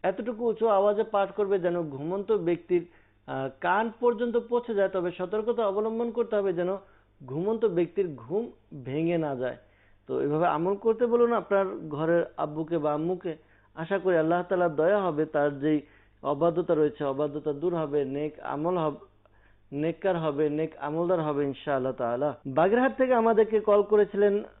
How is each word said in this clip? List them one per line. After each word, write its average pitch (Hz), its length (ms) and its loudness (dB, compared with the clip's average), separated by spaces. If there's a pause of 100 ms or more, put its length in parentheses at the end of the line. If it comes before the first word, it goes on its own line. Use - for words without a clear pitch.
এতটুকু 226 460 -2
উঁচু 220 180 0
আওয়াজে 208 360 4
পাঠ 202 280 0
করবে 202 280 0
যেন 175 300 -2
ঘুমন্ত 170 420 -4
ব্যক্তির, 175 540 0 (420)
আহ, 135 220 -4 (120)
কান 208 380 0
পর্যন্ত 240 380 0
পৌঁছে 233 360 -2
যায়। 196 160 2
তবে 180 220 -2
সতর্কতা 214 560 -2
অবলম্বন 220 440 -2
করতে 226 240 -2
হবে 196 180 0
যেন 180 240 -2 (480)
ঘুমন্ত 196 400 -2
ব্যক্তির 175 500 0
ঘুম 151 360 -6 (320)
ভেঙে 160 340 0
না 151 180 -2
যায়। 123 220 -4 (500)
তো 131 140 -2
এভাবে 151 260 0
আমল 170 280 0
করতে 226 300 0
বলুন 233 280 4
আপনার 196 320 2 (240)
ঘরের 165 360 2 (120)
আব্বুকে 156 400 -4
বা 147 160 0
আম্মুকে। 165 440 -4 (380)
আশা 165 240 -2
করি 185 180 2
আল্লাহ 165 260 2
তাআলার 175 320 0
দয়া 185 260 4
হবে, 156 240 0
তার 147 340 0
যেই 147 220 2 (420)
অবাধ্যতা 165 520 0
রয়েছে, 151 280 0
অবাধ্যতা 147 500 -2
দূর 170 220 -2
হবে, 147 300 -2
নেক 143 340 -6
আমল 156 380 -4
হব-, 156 280 -2 (680)
নেককার 165 460 -2
হবে, 151 320 0
নেক 156 280 -4
আমলদার 165 440 -2
হবে 147 220 0
ইনশাআল্লাহ 135 480 -2
তাআলা। 123 460 -2 (100)
বাগেরহাট 196 500 2
থেকে 262 160 2
আমাদেরকে 220 460 4
কল 208 240 4
করেছিলেন 202 600 4 (160)